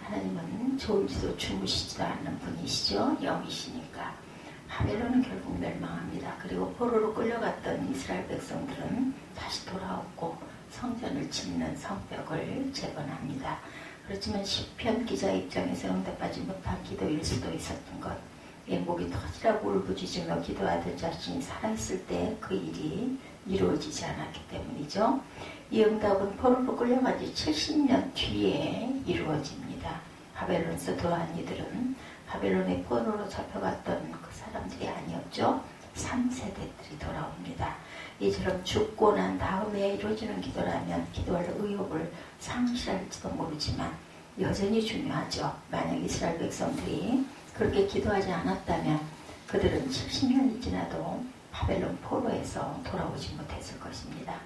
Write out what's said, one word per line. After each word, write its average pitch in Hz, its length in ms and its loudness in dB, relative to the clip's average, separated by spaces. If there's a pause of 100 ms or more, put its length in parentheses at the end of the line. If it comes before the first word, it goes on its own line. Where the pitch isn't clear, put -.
하나님은 202 720 -2
졸지도 - 580 2
주무시지도 - 680 -2
않는 - 360 -4
분이시죠. - 840 0
영이시니까. - 880 -4 (560)
바벨론은 247 540 4
결국 175 360 -4
멸망합니다. - 840 -4
그리고 185 320 -2
포로로 220 400 4
끌려갔던 220 760 0
이스라엘 - 360 -4
백성들은 - 880 -2 (200)
다시 - 300 -6
돌아오고 185 720 -6 (320)
성전을 - 640 -4
짓는 - 460 -2
성벽을 - 960 -4
재건합니다. - 840 -4 (480)
그렇지만 196 380 -2
시편 - 600 0
기자 - 260 2
입장에서 - 560 0
응답하지 92 540 -2
못한 - 420 -4
기도일 - 400 4
수도 - 300 4
있었던 - 460 -4
것, - 160 -4 (520)
예, 180 120 2
목이 175 300 0
터지라고 214 600 2
울부짖으며 185 720 0
기도하던 - 560 0
자신이 - 440 -4
살아있을 - 680 -2
때 - 340 0
그 - 120 -4
일이 202 640 -2 (280)
이루어지지 185 600 2
않았기 - 440 -6
때문이죠. 208 720 2 (500)
이 220 120 8
응답은 208 540 6
포로로 254 380 6
끌려간 240 440 4
지 - 140 -4
칠십 302 520 4
년 - 280 6
뒤에 190 920 2
이루어집니다. - 960 -2 (340)
바벨론에서 165 600 0
도한 170 400 0
이들은 - 580 -2 (320)
바벨론의 185 560 2
포로로 214 460 0
잡혀갔던 - 840 -4
그 - 220 -10
사람들이 - 540 -8
아니었죠. - 760 0 (320)
삼 247 340 2
세대들이 - 720 -6
돌아옵니다. 85 760 -4 (440)
이처럼 190 440 2
죽고 214 500 6
난 185 240 2
다음에 202 580 0
이루어지는 208 460 -2
기도라면 85 720 -2
기도할 180 460 0
의욕을 185 540 -2 (280)
상실할지도 - 880 0
모르지만 - 600 0 (480)
여전히 214 460 4
중요하죠. - 680 0 (160)
만약 170 240 0
이스라엘 - 420 0
백성들이 185 880 2 (300)
그렇게 - 320 6
기도하지 196 440 4
않았다면 170 680 2 (480)
그들은 180 420 4
칠십 - 420 2
년이 226 300 6
지나도 175 600 -2 (280)
바벨론 - 520 2
포로에서 - 800 0
돌아오지 151 500 -4
못했을 - 460 -8
것입니다. - 560 -8 (100)